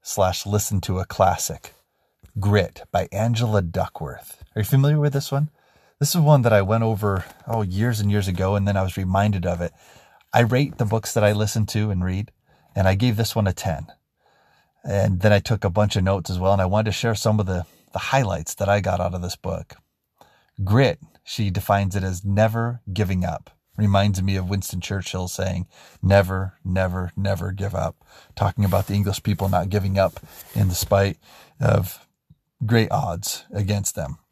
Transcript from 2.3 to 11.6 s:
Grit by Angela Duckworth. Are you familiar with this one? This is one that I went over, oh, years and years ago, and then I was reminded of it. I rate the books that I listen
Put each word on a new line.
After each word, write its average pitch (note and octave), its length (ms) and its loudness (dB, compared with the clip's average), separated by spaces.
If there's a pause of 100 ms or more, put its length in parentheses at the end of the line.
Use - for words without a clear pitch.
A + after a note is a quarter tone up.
Grit G2+ 500 2
by F#2 220 0
Angela A2 480 0
Duckworth. E2+ 840 -6 (140)
Are G#2+ 60 -2
you - 20 0
familiar C#3+ 340 4
with D3 140 0
this C#3 180 -4
one? D3 200 -2 (500)
This C#3+ 140 -2
is F3 80 2
one D3 180 6
that A2+ 140 4
I G2+ 80 6
went A2 220 2
over, G2+ 420 0 (200)
oh, A2+ 140 -2
years G#2+ 400 -2
and G#2 100 0
years G2+ 180 0
ago, F#2+ 260 0
and G2 120 0
then G2+ 120 2
I F#2+ 40 0
was F#2 140 -4
reminded G2 480 0
of F2 160 -2
it. E2+ 140 -6 (580)
I A#2+ 80 4
rate B2 380 2
the A#2+ 80 0
books G#2+ 260 -2
that A2 100 2
I G#2 100 6
listen G#2 340 0